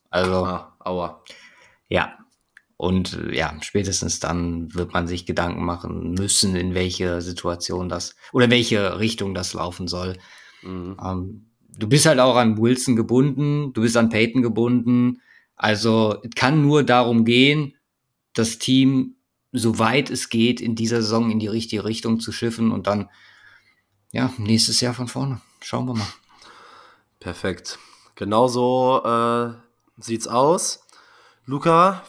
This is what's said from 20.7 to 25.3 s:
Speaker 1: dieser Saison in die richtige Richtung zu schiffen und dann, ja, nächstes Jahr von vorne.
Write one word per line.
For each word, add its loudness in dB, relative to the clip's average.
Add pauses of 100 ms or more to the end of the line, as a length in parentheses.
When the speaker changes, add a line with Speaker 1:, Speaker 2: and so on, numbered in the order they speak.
Speaker 1:
dieser -2
Saison 0
in 0
die -4
richtige -4
Richtung -2
zu -8
schiffen -2
und -4
dann, -2 (1040)
ja, -2
nächstes 0
Jahr -2
von -8
vorne. -6 (220)